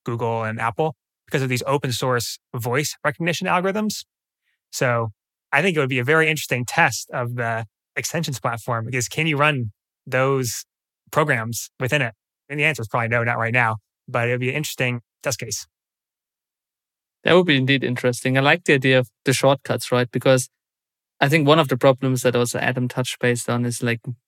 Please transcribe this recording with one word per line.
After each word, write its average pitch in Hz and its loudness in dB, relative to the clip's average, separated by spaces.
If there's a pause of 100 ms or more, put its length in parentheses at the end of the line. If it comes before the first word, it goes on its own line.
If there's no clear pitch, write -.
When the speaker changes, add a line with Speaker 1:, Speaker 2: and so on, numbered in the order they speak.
Speaker 1:
Google 117 -4
and 110 -6
Apple 151 -2 (280)
because 139 -2
of 131 -2
these 123 -2
open 139 0
source 123 -2 (120)
voice 123 -2
recognition 170 -4
algorithms. 190 -2 (680)
So 120 0 (420)
I 139 4
think 185 2
it 151 2
would 131 2
be 127 -2
a 120 -2
very 156 4
interesting 139 -4
test 151 0
of 120 -6
the 113 -4 (280)
extensions 147 -4
platform, 117 -4
because 120 -4
can 156 -2
you 151 0
run 139 0 (340)
those 131 0 (440)
programs 120 -2 (100)
within 135 0
it? 113 -6 (340)
And 147 -6
the 143 0
answer 151 -2
is 107 -10
probably 117 -2
no, 120 0
not 120 -2
right 113 -2
now, 117 2 (300)
but 120 -2
it 120 0
would 123 -2
be 127 -2
an 139 -4
interesting 127 -4 (220)
test 139 -4
case. 113 -10 (1600)
Speaker 2:
That 160 6
would 180 6
be 151 4
indeed 131 2
interesting. 127 0
I 135 4
like 143 4
the 156 4
idea 131 4
of 123 0 (160)
the 135 2
shortcuts, 135 0
right? 123 0
Because 131 2 (720)
I 143 4
think 147 4
one 156 8
of 151 4
the 131 0
problems 131 4
that 123 2
also 123 0
Adam 123 0
touched - -4
base 120 0
on 120 0
is, 120 -4
like, 117 -2 (280)